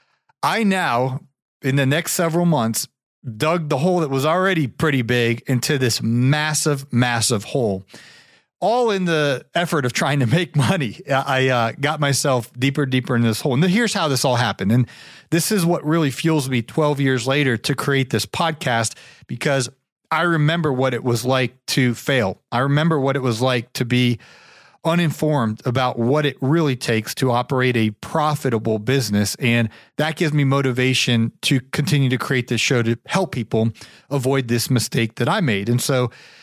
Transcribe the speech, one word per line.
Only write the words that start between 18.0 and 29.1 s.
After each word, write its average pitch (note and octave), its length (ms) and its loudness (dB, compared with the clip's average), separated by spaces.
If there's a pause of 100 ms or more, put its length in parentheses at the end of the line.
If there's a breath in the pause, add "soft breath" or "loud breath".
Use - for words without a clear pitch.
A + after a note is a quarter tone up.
this G#2+ 160 -2
podcast, C3+ 680 -2 (320 loud breath)
because C3 400 -2 (420)
I D#3+ 120 0
remember D#3+ 500 0
what B2+ 200 0
it A#2 120 -4
was A#2+ 200 0
like B2+ 300 0 (140)
to B2 260 2
fail. A2+ 560 -2
I B2 80 -2
remember D3 400 2
what C3+ 160 0
it C#3 80 -4
was A#2 180 0
like B2 340 0
to B2+ 100 -2
be A#2+ 340 2 (680 loud breath)
uninformed D3+ 800 0
about B2 360 0
what C#3+ 260 2
it C3+ 140 -4
really D3 340 2
takes A2+ 400 -2
to C3 160 0
operate B2 460 0
a A2 140 2 (100)
profitable A#2+ 800 -2
business. G#2+ 560 0